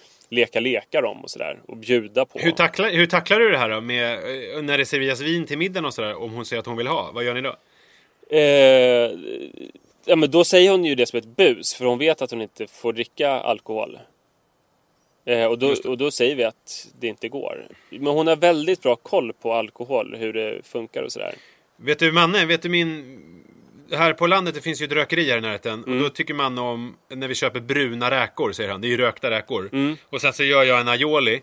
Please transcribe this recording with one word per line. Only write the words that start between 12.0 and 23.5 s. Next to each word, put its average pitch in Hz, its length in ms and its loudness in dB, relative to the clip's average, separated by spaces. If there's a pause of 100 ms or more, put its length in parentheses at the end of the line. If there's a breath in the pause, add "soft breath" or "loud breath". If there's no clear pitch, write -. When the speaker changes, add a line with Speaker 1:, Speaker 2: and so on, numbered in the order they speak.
Speaker 1:
att 127 100 -6
hon 117 100 -6
inte 107 260 -10
får - 260 -6
dricka 120 380 -2
alkohol. 110 680 -4 (1300)
Eh, 117 200 2
och 117 140 0
då, 131 100 2
Speaker 2:
Just 135 140 0
det. 127 60 -6
Speaker 1:
och 127 80 -4
då 143 140 -2
säger 131 240 2
vi 123 80 0
att - 440 -8 (120)
det 120 80 -6
inte 110 220 -10
går. - 380 -10 (220)
Men 131 180 -8
hon 156 200 2
har 165 80 4
väldigt 170 460 2
bra 123 140 2
koll 131 380 -2
på 113 200 -4
alkohol, 113 640 -4
hur 110 140 -6
det 110 300 -6
funkar 120 400 -10
och 127 80 -10
sådär. - 240 -10 (420 soft breath)
Speaker 2:
Vet 147 220 -2
du, 160 120 2
Manne, 175 340 4
vet 160 160 0
du 175 80 -6
min, 156 540 -4 (680)